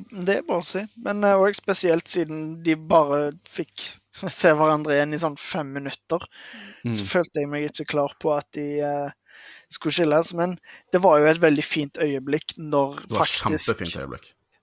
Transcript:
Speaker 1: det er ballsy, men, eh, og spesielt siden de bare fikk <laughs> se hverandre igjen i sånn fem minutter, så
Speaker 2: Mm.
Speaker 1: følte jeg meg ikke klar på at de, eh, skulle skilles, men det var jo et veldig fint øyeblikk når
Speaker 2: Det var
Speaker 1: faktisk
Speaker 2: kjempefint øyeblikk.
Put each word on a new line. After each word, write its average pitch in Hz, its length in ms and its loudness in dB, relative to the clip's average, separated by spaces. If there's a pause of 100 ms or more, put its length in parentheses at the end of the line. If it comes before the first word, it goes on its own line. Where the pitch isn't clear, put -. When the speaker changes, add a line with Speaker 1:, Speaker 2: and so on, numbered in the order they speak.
(240)
Speaker 1:
det 196 140 2
er - 100 -6
ballsy, 190 380 -4 (100)
men, 208 280 -4
eh, 202 120 6
og 196 180 4
spesielt 175 540 0
siden 156 560 -4
de 160 100 4
bare 147 580 2 (120)
fikk - 400 -10 (300)
<laughs> - 20 -16 (160)
se - 160 2
hverandre 151 480 4
igjen 147 160 2
i 151 80 -4
sånn 151 160 -2
fem 143 400 -6
minutter, 143 480 -6 (560)
så 120 80 -4
Speaker 2:
Mm. 107 160 -2
Speaker 1:
følte 160 380 0
jeg 143 60 -4
meg 147 200 -4
ikke 151 160 -8
klar 143 340 -2
på 156 140 0
at 147 220 -2
de, 147 260 -4
eh, 143 300 -4 (580)
skulle - 240 -4
skilles, 160 420 2
men 170 220 -2 (360)
det 180 100 4
var 160 160 8
jo 151 80 6
et 160 160 4
veldig 147 220 6
fint 147 340 -4
øyeblikk 143 600 -2
når 143 420 0
Speaker 2:
Det - 100 -16
var - 140 -2
Speaker 1:
faktisk - 220 -2
Speaker 2:
kjempefint 101 500 -4
øyeblikk. 67 360 -12 (300)